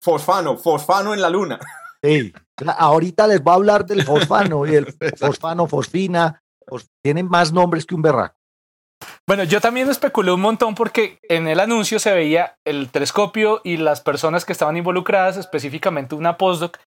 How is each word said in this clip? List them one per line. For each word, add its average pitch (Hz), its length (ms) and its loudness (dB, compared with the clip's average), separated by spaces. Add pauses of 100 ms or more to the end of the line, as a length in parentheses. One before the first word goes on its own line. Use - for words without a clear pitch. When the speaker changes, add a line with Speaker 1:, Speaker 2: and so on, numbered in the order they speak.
Speaker 1:
fosfano, 160 560 0
fosfano 196 560 0
en 202 80 -2
la 180 80 2
luna. 175 300 -2
<laughs> - 100 -18 (360)
Speaker 2:
Sí, 143 280 2 (460)
ahorita 165 480 4
les 202 140 4
voy 165 120 4
a - 20 8
hablar 202 300 4
del 196 180 -2
fosfano 151 600 2
y 156 100 2
el 143 120 4
Speaker 1:
<laughs> - 300 -8
Speaker 2:
fosfano, 160 500 -2
fosfina, 170 760 -2 (240)
fos-, 123 220 -14 (120)
tienen 165 280 -2
más 175 240 2
nombres 175 320 2
que 185 100 -6
un 156 60 -4
berraco. 131 340 0 (920)
Speaker 3:
Bueno, 196 200 0
yo 190 160 2
también 254 280 0
especulé 240 440 0
un 185 80 0
montón 214 340 0
porque 220 440 -2 (100)
en 165 180 0
el 156 140 2
anuncio 220 380 0
se 208 140 0
veía 165 520 0
el 139 240 -4
telescopio 208 760 -2
y 175 140 -4
las 151 240 0
personas 160 420 -2
que - 80 -10
estaban 160 240 -2
involucradas, 185 600 0
específicamente 147 760 -6
una 170 240 -2
postdoc 170 400 -2 (160)